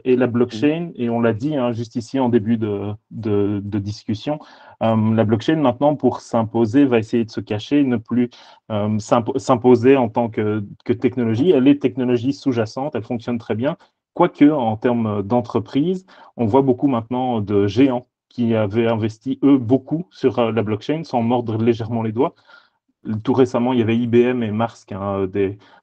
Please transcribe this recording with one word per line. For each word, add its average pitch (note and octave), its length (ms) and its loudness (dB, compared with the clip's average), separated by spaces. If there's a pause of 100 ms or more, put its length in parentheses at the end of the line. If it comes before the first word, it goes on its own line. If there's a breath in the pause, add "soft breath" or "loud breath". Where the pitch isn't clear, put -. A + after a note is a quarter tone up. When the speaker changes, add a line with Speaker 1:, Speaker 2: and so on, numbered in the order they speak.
Speaker 1:
Et B2+ 100 2
la B2 120 2
blockchain, B2 640 -2
Speaker 2:
Mhm. - 60 -14
Speaker 1:
et A#2+ 120 -4
on A#2 120 -2
l'a A#2 120 2
dit, C#3 240 -6
hein, A#2+ 160 -2
juste A2+ 240 -8
ici B2+ 240 -4
en B2+ 80 0
début A2+ 300 0
de, G#2 340 -4 (180)
de, G#2 540 -2
de G2+ 140 -4
discussion, G#2+ 600 -6 (440 loud breath)
euh, A2 320 2
la A2 100 4
blockchain A2 320 0
maintenant, C#3+ 400 0
pour B2 240 -2
s'imposer, A#2 640 0
va A#2+ 140 4
essayer A2+ 260 0
de A2+ 60 -10
se A#2 100 -10
cacher, A2 420 -2
ne B2 140 0
plus, A#2+ 320 -2 (420 loud breath)
euh, G#2+ 280 -2
s'impo-, B2 400 0
s'imposer B2 580 4
en A#2+ 140 0
tant A#2+ 180 -2
que, G#2+ 340 -2 (220)
que A#2+ 80 0
technologie. A#2+ 580 0
Elle C3 160 4
est C#3+ 140 6
technologie B2 540 -2
sous-jacente, C3 600 -4
elle G#2+ 80 -6
fonctionne A#2+ 360 -6
très G#2+ 160 -6
bien. C#3 240 -4 (340 soft breath)
Quoique, E3+ 380 4
en A#2 260 0
termes A2 460 0
d'entreprise, B2 840 -2 (320 loud breath)
on A#2+ 80 0
voit B2 160 4
beaucoup C#3 260 0
maintenant B2 520 -2
de G2+ 260 0
géants A#2+ 400 0 (240)
qui A#2 240 -2
avaient A2 320 0
investi, A2+ 560 -4
eux, C#3 160 6
beaucoup C3 520 -2
sur, B2 280 -2
euh, A2+ 140 2
la A2 100 0
blockchain, A2 420 -4
sans B2 180 -4
mordre A#2 340 -2
légèrement A2+ 460 -2
les A2+ 100 -4
doigts. C3+ 220 -2 (920 soft breath)
Tout C3 100 0
récemment, B2 380 2
il B2 60 0
y A#2 40 2
avait A2+ 140 0
I A#2+ 100 -2
B A#2 100 2
M B2 260 2
et G#2+ 80 -4
Maersk, A2 420 -6
hein, G2 340 -4
des, G2 320 -2 (240 soft breath)